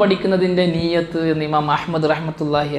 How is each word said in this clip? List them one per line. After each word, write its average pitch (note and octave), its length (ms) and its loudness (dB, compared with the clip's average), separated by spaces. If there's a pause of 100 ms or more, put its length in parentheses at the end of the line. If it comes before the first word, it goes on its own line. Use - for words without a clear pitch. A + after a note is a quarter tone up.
പഠിക്കുന്നതിൻ്റെ F#3 640 2 (100)
നീയത്ത് E3 460 -2 (120)
എന്ന് D3+ 120 -2
ഇമാം D3+ 220 0 (100)
അഹ്മദ് D#3+ 360 -2
റഹ്മത്തുള്ളാഹി D3 680 -2